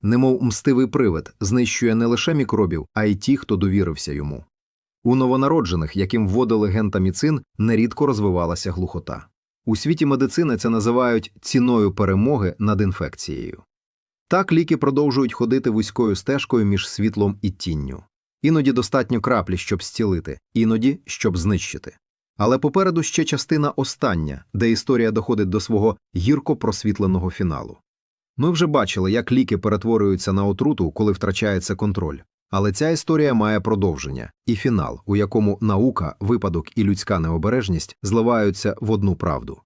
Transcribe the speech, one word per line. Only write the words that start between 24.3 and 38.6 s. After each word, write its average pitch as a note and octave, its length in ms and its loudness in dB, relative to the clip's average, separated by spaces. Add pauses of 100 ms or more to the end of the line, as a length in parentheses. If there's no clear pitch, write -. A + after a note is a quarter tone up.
де A2+ 180 2
історія A2+ 400 2
доходить G#2+ 380 0
до G#2 100 0
свого G#2+ 380 0 (180)
гірко C3+ 400 0
просвітленого F#2+ 760 -2
фіналу. D2 460 -6 (600)
Ми D3+ 140 0
вже E3+ 160 2
бачили, G2+ 440 0
як A#2 200 0
ліки B2 260 2
перетворюються G2+ 760 0
на G2 120 0
отруту, G2+ 460 0
коли G#2 200 0
втрачається G2 640 -2
контроль. F#2 420 -4 (320)
Але G2+ 220 0
ця D3+ 180 -2
історія D#3 440 2
має G#2+ 260 2
продовження E2 720 -2 (140)
і A#2 100 0
фінал, F2+ 500 -2
у G2+ 100 0
якому G2+ 460 2
наука, G#2 580 0
випадок G2 580 -2
і A2 60 2
людська G2 360 0
необережність E2+ 840 -2
зливаються G#2+ 800 0